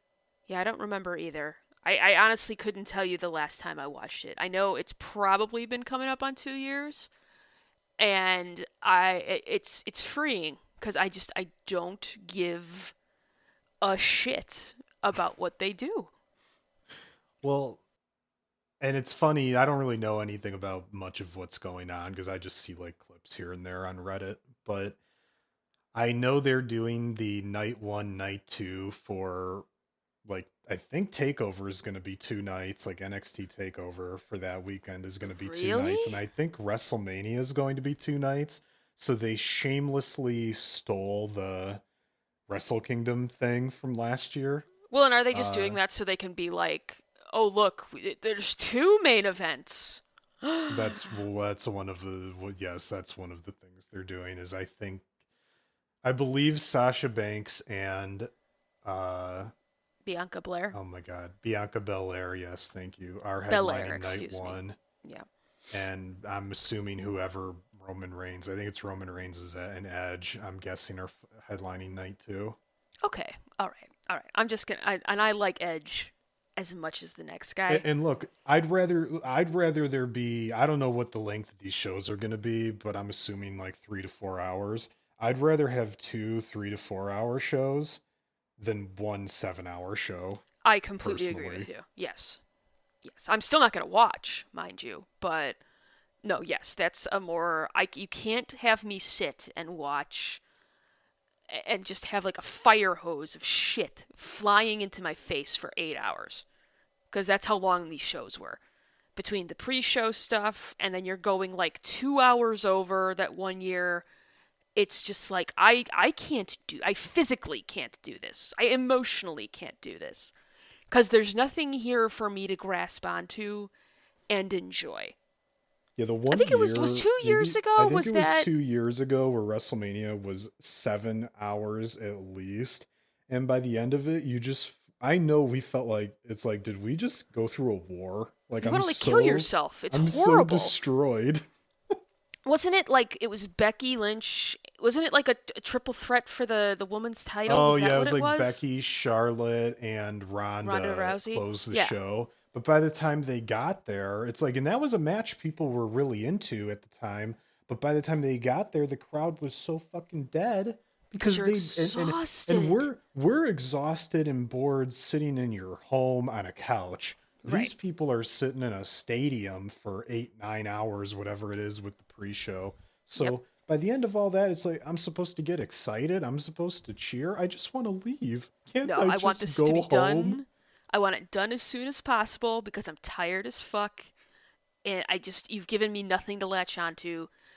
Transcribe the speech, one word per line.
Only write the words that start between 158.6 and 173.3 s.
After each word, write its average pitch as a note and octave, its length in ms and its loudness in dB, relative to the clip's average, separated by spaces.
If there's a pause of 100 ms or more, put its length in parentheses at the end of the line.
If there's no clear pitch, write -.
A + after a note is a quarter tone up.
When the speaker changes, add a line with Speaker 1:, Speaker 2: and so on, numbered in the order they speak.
Speaker 2:
there, D3 160 2
the C3+ 80 -4
crowd D#3 440 -4
was C#3 140 -6
so D#3+ 240 -4
fucking E3 460 -10
dead G3+ 540 0 (320)
because G3+ 280 4
Speaker 1:
You're G3 80 0
Speaker 2:
they, G#3 80 8
and, G3 80 0 (340)
and, E3+ 140 2
Speaker 1:
exhausted. E4 460 0
Speaker 2:
and D#3+ 140 4
we're, C4 280 2 (160)
we're A#3 320 4
exhausted D3+ 800 0
and B2+ 220 0
bored C3 440 2
sitting D3 460 0
in B2 140 0
your F#2 240 -8
home B2+ 520 2
on A2 160 -4
a F#2+ 80 -10
couch. F#2 640 -4 (280)
These A#2+ 100 -4
Speaker 1:
Right. A#3 240 2
Speaker 2:
people D#3+ 340 -2
are A#2 100 2
sitting C3 400 -2
in A#2+ 100 0
a G2 120 -6
stadium G#2+ 840 -2
for G2+ 400 -8
eight, A#2 300 -6
nine G#2+ 280 -6
hours, G#2 480 -4
whatever G2+ 400 -6
it G#2 40 -4
is G#2 220 -6
with G2+ 160 -12
the - 80 -20
pre-show. G2+ 680 -8 (300)
So - 200 -2
Speaker 1:
Yep. B2 160 0 (260)